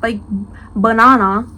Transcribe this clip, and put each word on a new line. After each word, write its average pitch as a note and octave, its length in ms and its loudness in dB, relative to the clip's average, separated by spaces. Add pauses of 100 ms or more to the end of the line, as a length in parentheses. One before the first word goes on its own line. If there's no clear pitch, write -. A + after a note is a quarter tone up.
like, A3+ 200 -6 (540)
banana A3+ 680 2 (120)